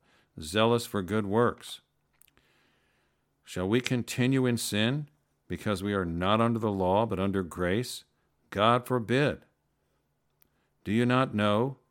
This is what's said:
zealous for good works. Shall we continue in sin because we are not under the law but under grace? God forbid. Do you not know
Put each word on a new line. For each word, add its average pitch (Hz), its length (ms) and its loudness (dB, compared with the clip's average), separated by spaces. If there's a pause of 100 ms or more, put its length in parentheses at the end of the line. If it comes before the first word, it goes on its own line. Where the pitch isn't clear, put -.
(400)
zealous 110 460 2
for 101 160 -4
good 101 240 -2
works. 107 540 -2 (1600)
Shall 92 240 -4
we 120 120 2
continue 127 640 0
in 120 120 2
sin 120 500 0 (400)
because 95 380 -4
we 101 100 -2
are 95 100 0
not 90 360 2
under 117 180 2
the 107 140 -2
law 95 340 2
but 92 140 -4
under 95 240 0
grace? 90 580 -4 (480)
God 117 360 2
forbid. 123 560 0 (1400)
Do 95 80 -6
you 117 160 2
not 127 280 2
know 107 420 0 (140)